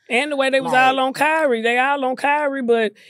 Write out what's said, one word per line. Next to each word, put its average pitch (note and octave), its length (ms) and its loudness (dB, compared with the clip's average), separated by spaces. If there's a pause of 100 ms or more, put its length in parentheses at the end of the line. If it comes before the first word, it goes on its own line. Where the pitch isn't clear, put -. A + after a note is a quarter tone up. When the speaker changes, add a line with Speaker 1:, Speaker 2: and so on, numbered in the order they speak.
Speaker 1:
And C#4 220 -2
the C#4+ 60 -4
way C4+ 120 0
they C4 120 0
was C4 100 -4
Speaker 2:
Like C4 220 4
Speaker 1:
all C4+ 80 -2
on C4 100 0
Kyrie. D4 500 0
They A#3 160 0
all C#4 280 0
on B3+ 100 -2
Kyrie, C#4+ 480 -2
but A3+ 300 0 (160)